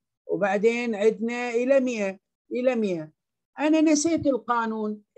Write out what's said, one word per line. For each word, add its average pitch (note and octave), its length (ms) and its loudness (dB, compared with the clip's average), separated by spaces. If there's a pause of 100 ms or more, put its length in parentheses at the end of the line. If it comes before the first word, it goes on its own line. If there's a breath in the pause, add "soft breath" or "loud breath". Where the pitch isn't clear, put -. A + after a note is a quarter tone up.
(260)
وبعدين G#3 680 0
عدنا A3+ 540 0
إلى B3 300 2
مائة، A3 400 -2 (320)
إلى B3 240 0
مائة. F3+ 360 -2 (480)
أنا D#4 220 4
نسيت D#4 460 2
القانون، A3 760 -2 (140)